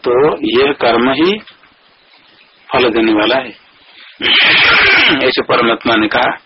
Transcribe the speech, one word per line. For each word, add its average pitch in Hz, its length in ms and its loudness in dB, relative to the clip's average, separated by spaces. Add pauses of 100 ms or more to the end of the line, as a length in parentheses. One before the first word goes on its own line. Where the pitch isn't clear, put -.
तो 127 80 0 (360)
यह 131 320 2
कर्म 120 320 2
ही 180 260 0 (1300)
फल 123 200 0
देने 113 240 0
वाला 107 240 0
है, 127 140 -4 (1800)
ऐसे 127 160 0
परमात्मा 117 520 -2
ने 110 140 0
कहा। 123 220 -2 (160)